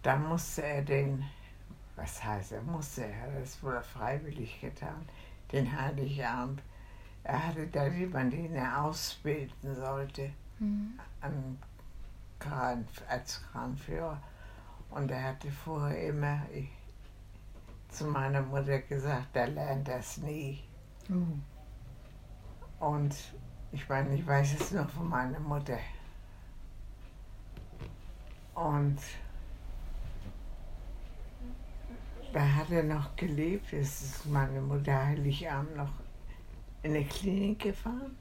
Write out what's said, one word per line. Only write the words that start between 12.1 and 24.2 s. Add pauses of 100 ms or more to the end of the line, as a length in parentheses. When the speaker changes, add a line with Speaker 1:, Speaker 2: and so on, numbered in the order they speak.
Speaker 1:
Kran-, (220)
als (100)
Kranführer. (680)
Und
er
hatte
vorher
immer, (120)
ich, (1200)
zu
meiner
Mutter
gesagt,
„Der
lernt
das
nie.“ (460)
Speaker 2:
Oh.
Speaker 1:
Und (560)
ich
meine,
ich